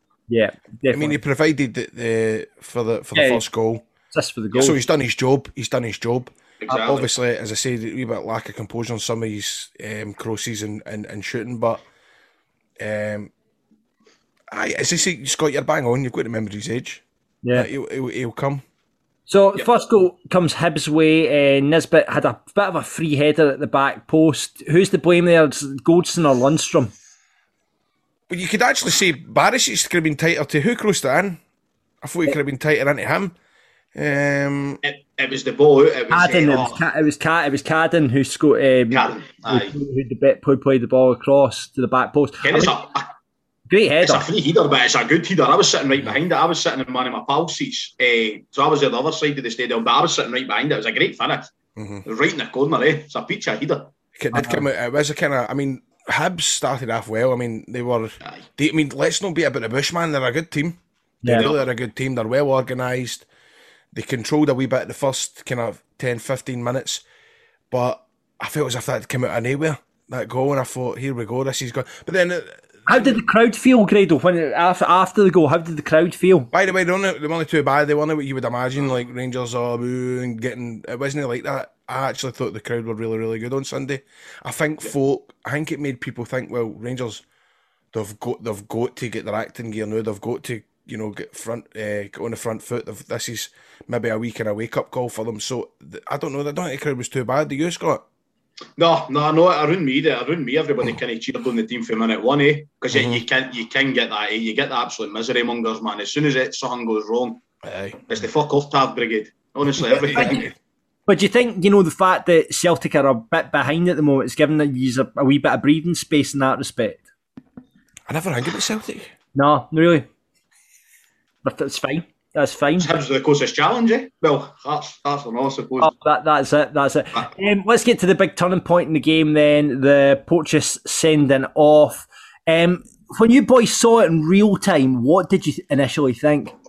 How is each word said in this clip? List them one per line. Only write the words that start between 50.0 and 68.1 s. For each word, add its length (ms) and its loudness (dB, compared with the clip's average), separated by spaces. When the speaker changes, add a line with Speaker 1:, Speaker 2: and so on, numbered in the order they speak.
Speaker 3:
was 120 0
sitting 180 -4
right 140 -4
behind 260 -2
it. 20 2
It 40 0
was 80 -6
a 60 -2
great 240 -2
finish. 300 -4
Speaker 2:
Mm-hmm. 340 -14
Speaker 3:
Right 200 -2
in 60 -10
the 80 -8
corner, 380 -2
eh? 200 0
It's 100 -18
a 80 -6
peach 260 -10
of 120 -4
header. 260 -4
Speaker 2:
It 140 -6
did 160 -4
come 160 -2
out, 80 -2
it 180 -6
was 180 0
a 40 -8
kinda, 340 -2
I 60 -6
mean, 260 -4
Hibs 320 -2
started 480 -4
off 180 -4
well. 240 0
I 40 0
mean, 300 -6
they 160 -8
were, 280 -2
Speaker 3:
Aye. 180 -16
Speaker 2:
they, 100 2
I 40 0
mean, 220 0
let's 280 -2
not 120 -6
beat 100 0
about 180 -2
the 80 -6
bush, 220 -2
man. 200 -2
They're 120 -2
a 80 -2
good 180 -6
team. 280 -4
They 100 0
Speaker 1:
Yeah. 60 6
Speaker 2:
really 220 2
are 100 -2
a 40 -4
good 220 -8
team. 180 -4
They're 140 -2
well 220 2
organised. 720 -4
they 60 -8
controlled 460 -2
a 60 2
wee 120 -2
bit 200 -2
the 80 -12
first 500 -6
kind 160 -6
of 220 -8
ten, 220 -4
fifteen 420 -8
minutes, 400 -6
but 340 -2